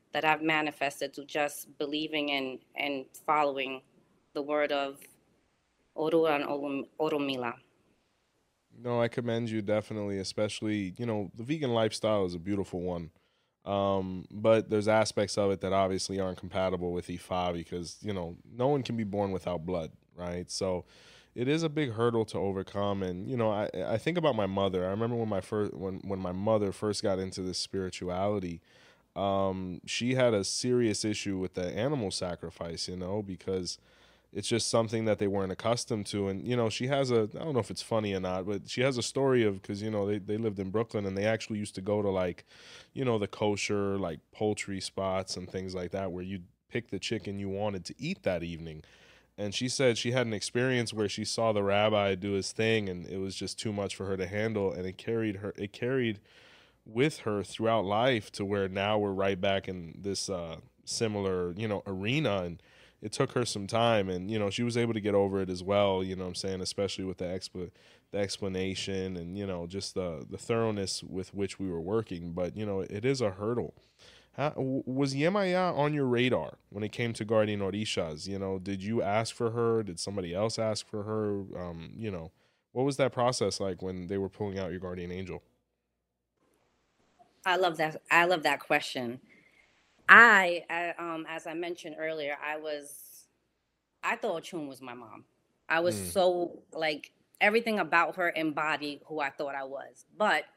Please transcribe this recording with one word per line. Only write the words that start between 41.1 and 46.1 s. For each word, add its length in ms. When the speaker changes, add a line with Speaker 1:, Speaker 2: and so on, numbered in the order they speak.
Speaker 2:
they 80
actually 340
used 180
to 40
go 220
to, 80
like, 340
you 120
know, 140
the 100
kosher, 680
like, 240
poultry 480
spots 560
and 140
things 240
like 180
that 200